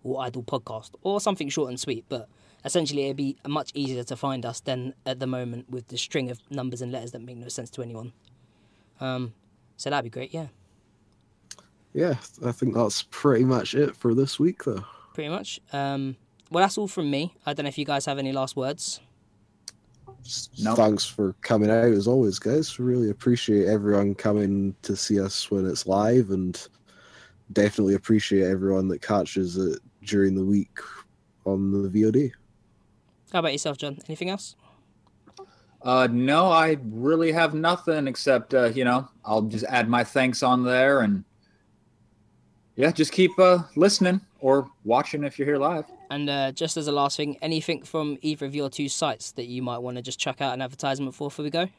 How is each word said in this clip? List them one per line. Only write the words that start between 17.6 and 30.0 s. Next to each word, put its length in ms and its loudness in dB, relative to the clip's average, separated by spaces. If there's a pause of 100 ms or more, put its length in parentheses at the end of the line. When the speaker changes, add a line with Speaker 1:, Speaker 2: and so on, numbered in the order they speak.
Speaker 1:
know 60 -4
if 80 -8
you 80 -4
guys 200 -2
have 120 -2
any 160 -4
last 240 -4
words. 420 -6 (1300)
Speaker 2:
S-, 240 -12 (120)
Speaker 3:
Nope. 140 0
Speaker 2:
thanks 300 4
for 360 -4
coming 280 2
out, 160 4
as 200 4
always, 320 4
guys. 440 -2
Really 300 2
appreciate 560 2
everyone 460 4
coming 680 0
to 160 -4
see 240 0
us 280 -4
when 160 0
it's 220 -4
live, 440 4
and 360 -4 (840)
definitely 400 4
appreciate 500 2
everyone 460 2
that 120 -4
catches 540 -2
it 240 -2 (240)